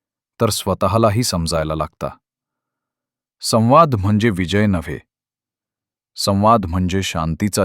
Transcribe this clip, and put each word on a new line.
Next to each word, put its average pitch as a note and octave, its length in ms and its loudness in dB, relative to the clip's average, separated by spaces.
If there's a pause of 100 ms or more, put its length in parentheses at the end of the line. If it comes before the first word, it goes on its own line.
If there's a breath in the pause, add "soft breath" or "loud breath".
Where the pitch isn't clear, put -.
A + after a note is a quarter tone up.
(400)
तर A2+ 100 2
स्वतःलाही G2+ 720 0
समजायला D#2+ 520 -2
लागता. D#2 340 -8 (1300)
संवाद C3 540 4
म्हणजे G#2+ 360 2
विजय F#2+ 360 0
नव्हे, D#2+ 320 -4 (1160)
संवाद G#2 500 2
म्हणजे F2+ 360 -2
शांतीचा F2+ 640 -2